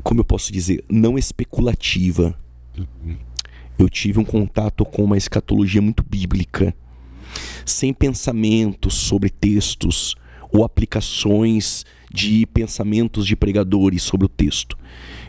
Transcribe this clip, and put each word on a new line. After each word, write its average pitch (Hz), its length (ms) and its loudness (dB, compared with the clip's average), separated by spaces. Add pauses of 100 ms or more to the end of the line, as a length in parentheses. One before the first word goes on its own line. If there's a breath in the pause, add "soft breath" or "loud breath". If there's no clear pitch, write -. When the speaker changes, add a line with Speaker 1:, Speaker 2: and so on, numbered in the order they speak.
Speaker 1:
como 117 180 2
eu 107 40 4
posso - 260 0
dizer, 92 380 -2
não 113 280 4
especulativa. 90 1160 0 (420)
Speaker 2:
Uhum. - 380 -10 (600 loud breath)
Speaker 1:
Eu 92 120 6
tive 101 300 -2
um 107 60 2
contato 107 580 -2
com - 200 -2
uma 101 140 2
escatologia 101 640 0
muito 104 220 0
bíblica, 90 680 -2 (880 loud breath)
sem - 300 -2
pensamentos 110 1000 0
sobre 101 340 0
textos - 840 -2 (360 loud breath)
ou 104 120 6
aplicações 110 1200 0 (260 soft breath)
de 107 360 2
pensamentos 110 800 0
de 101 80 0
pregadores 95 640 2
sobre 95 240 0
o 95 40 4
texto. - 460 -2 (540 loud breath)